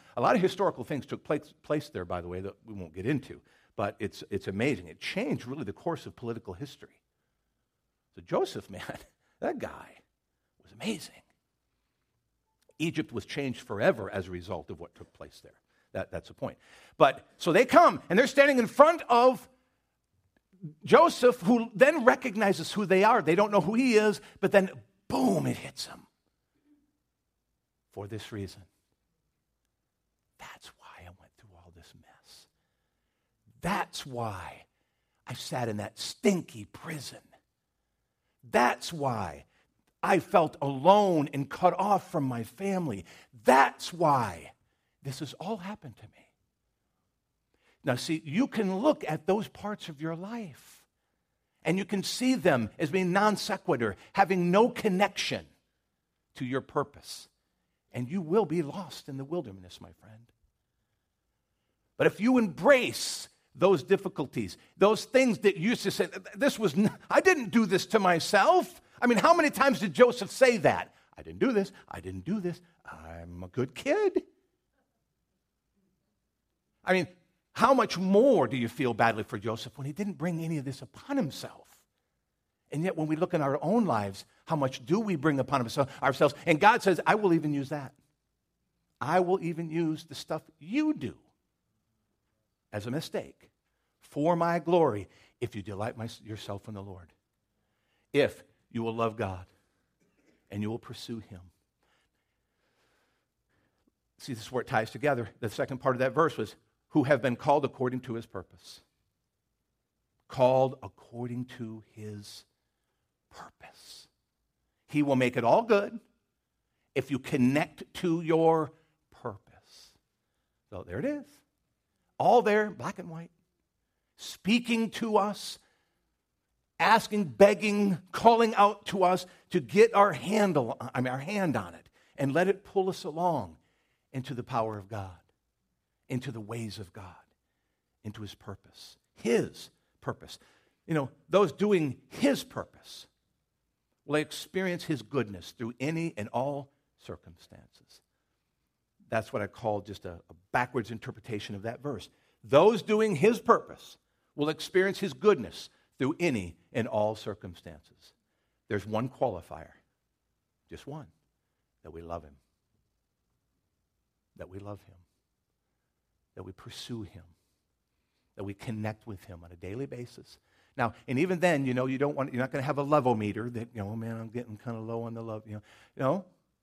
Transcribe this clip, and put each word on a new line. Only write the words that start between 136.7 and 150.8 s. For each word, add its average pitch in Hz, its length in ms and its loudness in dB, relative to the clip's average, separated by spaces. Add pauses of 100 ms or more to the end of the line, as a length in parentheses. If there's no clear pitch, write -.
of 98 120 -16
God, 90 240 -20 (880)
into 107 200 -14
his 101 120 -16
purpose, - 640 -20 (160)
his 208 560 -2 (320)
purpose. - 360 -12 (480)
You 165 100 -4
know, 139 140 -2 (200)
those 196 240 4
doing 180 560 0
his 262 340 0
purpose - 640 -14 (1040)
will 151 80 2
experience 175 640 -6
his 139 180 -4
goodness 107 560 -6
through 117 220 -8
any 165 380 -4
and 107 120 -8
all 135 400 -6 (280)
circumstances. - 1040 -20 (1080)
That's 113 220 -4
what 117 100 -4
I 101 60 -4
call 104 320 -6
just 98 240 -14
a, 90 120 -14 (140)
a 82 40 -20 (180)
backwards 123 400 -4